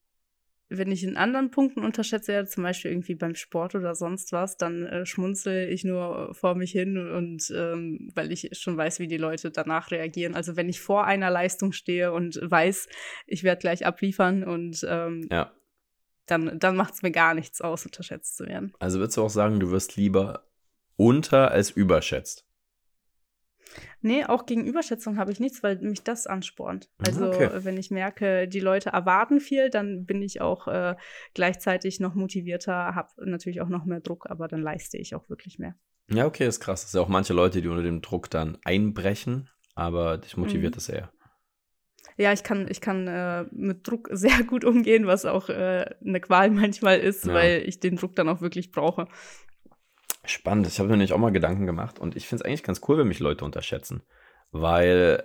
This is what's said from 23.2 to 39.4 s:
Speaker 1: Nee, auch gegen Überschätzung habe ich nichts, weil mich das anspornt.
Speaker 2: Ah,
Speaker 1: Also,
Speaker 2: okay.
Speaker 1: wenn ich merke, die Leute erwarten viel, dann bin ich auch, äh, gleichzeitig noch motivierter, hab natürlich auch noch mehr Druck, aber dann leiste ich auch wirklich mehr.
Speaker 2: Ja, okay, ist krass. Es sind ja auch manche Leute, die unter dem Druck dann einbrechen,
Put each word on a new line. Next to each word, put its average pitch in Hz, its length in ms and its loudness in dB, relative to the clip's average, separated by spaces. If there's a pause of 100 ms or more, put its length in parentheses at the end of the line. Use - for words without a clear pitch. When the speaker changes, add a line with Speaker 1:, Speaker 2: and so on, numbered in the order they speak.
Speaker 1:
Nee, 240 240 2
auch - 200 0
gegen 233 200 -2
Überschätzung 233 500 -4
habe 202 160 -2
ich 196 80 -8
nichts, 254 220 -4
weil 196 160 0
mich 208 260 -4
das 233 220 -4
anspornt. - 720 -8
Speaker 2:
Ah, - 80 -6
Speaker 1:
Also, 190 200 0
Speaker 2:
okay. 185 220 2 (160)
Speaker 1:
wenn 190 140 -4
ich 190 120 -10
merke, 190 560 -2
die 190 140 -6
Leute 190 300 0
erwarten 190 500 4
viel, 269 300 0
dann 202 340 -4
bin 196 180 -2
ich 196 200 -8
auch, - 260 -2
äh, 180 260 -2 (380)
gleichzeitig 185 680 -2
noch 185 140 -2
motivierter, 180 800 -4
hab - 220 -8
natürlich 175 460 -6
auch 175 60 -4
noch 175 180 -4
mehr 170 140 -4
Druck, - 300 -10
aber 165 160 -8
dann 160 140 -6
leiste - 380 -8
ich 175 160 -10
auch 160 160 -14
wirklich - 280 -14
mehr. 175 160 -10 (360)
Speaker 2:
Ja, 117 160 2
okay, 156 200 0
ist 110 140 0
krass. - 240 -6
Es - 80 -14
sind 92 80 2
ja 87 40 4
auch 90 40 0
manche 95 240 2
Leute, 90 300 4
die 85 60 -2
unter 85 140 -2
dem 85 200 -2
Druck - 280 -6
dann 80 340 -2
einbrechen, 104 840 0 (260)